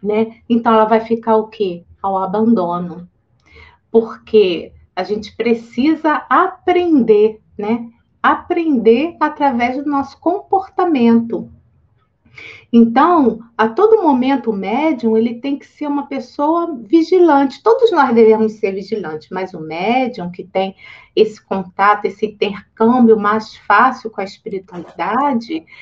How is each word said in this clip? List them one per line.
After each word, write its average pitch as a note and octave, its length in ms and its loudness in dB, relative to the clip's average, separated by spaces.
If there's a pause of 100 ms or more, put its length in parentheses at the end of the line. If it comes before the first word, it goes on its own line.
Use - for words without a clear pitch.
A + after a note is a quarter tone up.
né? G#3+ 320 -2 (120)
Então, A#3 260 0
ela A3 120 4
vai A3 160 2
ficar A3+ 360 0
o G#3+ 100 -2
quê? F3+ 360 -8 (180)
Ao G3 160 -4
abandono. F3+ 880 -2 (840)
Porque G#3+ 800 0 (240)
a F#3 80 -6
gente G#3 320 -8
precisa C4+ 920 -2
aprender, D4+ 1120 2 (160)
né? A#3 320 -6 (320)
Aprender D4 1000 0
através C4 580 -2
do C#4+ 120 -6
nosso C#4 300 -6
comportamento. E4 1300 -2 (1200)
Então, B3+ 680 4 (180)
a A3 100 2
todo G#4+ 360 2
momento, C4 480 0
o G#3 40 -4
médium, A3+ 640 -2
ele A#3 240 -2
tem C#4 160 -6
que - 80 -20
ser - 220 -12
uma C#4+ 180 -4
pessoa D#4 800 -4
vigilante. D#4 800 2
Todos A4+ 280 4
nós C4+ 220 2
devemos A3 400 4
ser G3 200 -6
vigilantes, F#3+ 580 -8
mas F#3 240 -8
o E3 40 -14
médium F#3 720 -4
que F3 140 -14
tem F#3+ 320 -6 (400)
esse G#3+ 280 0
contato, G3 640 -2
esse G#3 220 -6
intercâmbio A3 920 2
mais G#3+ 380 -4
fácil A3 540 0
com - 100 -10
a - 20 -6
espiritualidade, G3+ 1400 -6 (160)